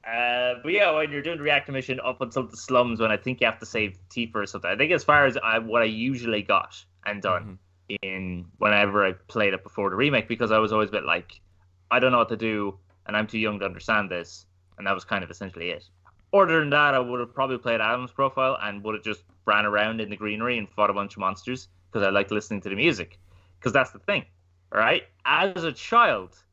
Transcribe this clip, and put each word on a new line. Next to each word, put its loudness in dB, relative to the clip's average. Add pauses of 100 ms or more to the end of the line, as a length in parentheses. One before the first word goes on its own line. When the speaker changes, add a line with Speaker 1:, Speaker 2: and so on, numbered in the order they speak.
Speaker 1:
Uh, 0
but -4
yeah, 4
when 0
you're -6
doing -6
the -10
reactor 0
mission -4
up -4
until -4
the -12
slums, 2
when 2
I 2
think -4
you 4
have -2
to -14
save -4 (120)
Tifa -8
or -2
something. -8
I 0
think 0
as 0
far 6
as 2
I, 0
what 0
I 4
usually -2
got 0 (220)
and -6
done -4 (320)
Speaker 2:
Mm-hmm. -8
Speaker 1:
in -6 (120)
whenever 4
I 2
played 0
it -6
before -2
the -2
remake, 2
because -2
I 6
was 2
always 2
a -8
bit -4
like, -4 (520)
"I 4
don't 4
know 4
what 2
to -4
do, -4 (280)
and -6
I'm 0
too -8
young -2
to -4
understand -2
this," -10 (320)
and -6
that 2
was -10
kind -4
of -12
essentially -10
it. -10 (480)
Other 6
than 0
that, 4
I 4
would -4
have -8
probably -2
played -2
Adam's -2
profile 0
and -8
would -4
have -12
just -6 (220)
ran 4
around 0
in -8
the -8
greenery -4
and -8
fought 0
a 0
bunch -4
of -18
monsters, -6 (240)
'cause -2
I 4
liked 2
listening -4
to -10
the -4
music. -2 (420)
'Cause -2
that's 2
the -20
thing, -2 (460)
all 2
right? 2 (220)
As 0
a -4
child 2 (180)